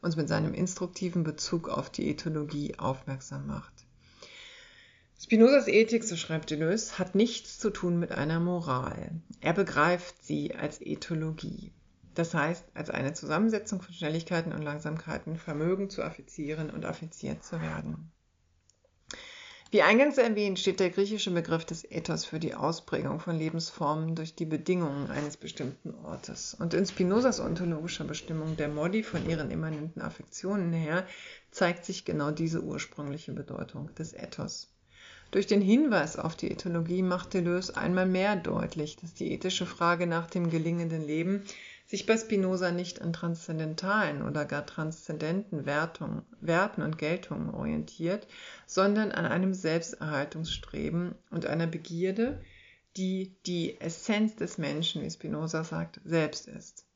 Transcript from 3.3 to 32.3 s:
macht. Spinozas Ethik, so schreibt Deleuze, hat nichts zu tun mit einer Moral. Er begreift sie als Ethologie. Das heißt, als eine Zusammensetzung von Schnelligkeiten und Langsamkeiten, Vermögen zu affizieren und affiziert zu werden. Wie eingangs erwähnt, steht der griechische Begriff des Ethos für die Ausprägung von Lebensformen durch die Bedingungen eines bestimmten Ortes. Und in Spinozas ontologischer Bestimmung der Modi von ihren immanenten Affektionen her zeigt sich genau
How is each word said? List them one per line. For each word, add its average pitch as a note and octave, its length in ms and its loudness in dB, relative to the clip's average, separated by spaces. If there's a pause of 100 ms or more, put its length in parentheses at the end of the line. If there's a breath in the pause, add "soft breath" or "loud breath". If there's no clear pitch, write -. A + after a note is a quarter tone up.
macht. C#3+ 240 -8 (1500 loud breath)
Spinozas A#3 460 10
Ethik, A3 380 6
so E3+ 120 -2
schreibt D#3+ 340 -4
Deleuze, D#3+ 480 0
hat F3+ 180 0
nichts - 420 2
zu G#3+ 120 2
tun F3 280 0
mit E3+ 140 -2
einer D#3+ 260 0
Moral. E3+ 720 -2 (300)
Er D#3 120 2
begreift F3 720 2
sie D3 300 -2
als - 260 -4
Ethologie. - 920 -4 (420)
Das E3+ 200 0
heißt, E3 300 2 (100)
als - 160 -6
eine C3+ 240 0
Zusammensetzung G3+ 680 0
von E3+ 120 -18
Schnelligkeiten E3 580 -2
und D3+ 100 -4
Langsamkeiten, D#3 760 -6
Vermögen E3+ 540 0
zu - 120 -4
affizieren D#3 680 -6
und D#3 140 -6
affiziert D#3+ 600 -8
zu E3 160 -6
werden. D#3 520 -6 (1600 loud breath)
Wie G#3 80 8
eingangs B3+ 380 8
erwähnt, G#3 400 4
steht F#3+ 220 2
der F3+ 100 6
griechische G3+ 400 0
Begriff E3 340 2
des - 260 -10
Ethos E3 360 -2
für D#3+ 120 -6
die E3 160 -2
Ausprägung D#3 680 -2
von E3 180 -2
Lebensformen D#3+ 760 -2
durch D#3+ 200 -6
die E3+ 100 -4
Bedingungen D#3 680 0
eines D3 280 -4
bestimmten - 560 -8 (100)
Ortes. - 480 -10
Und E3 220 -4
in F#3 100 6
Spinozas G3+ 560 4
ontologischer E3 640 -2
Bestimmung D#3 540 -4
der D3 100 0
Modi E3+ 340 0
von - 240 -4
ihren D#3+ 240 0
immanenten D#3+ 520 -4
Affektionen F3 720 -2
her E3 320 0 (460 loud breath)
zeigt F3 340 2
sich - 180 -6
genau D3+ 280 0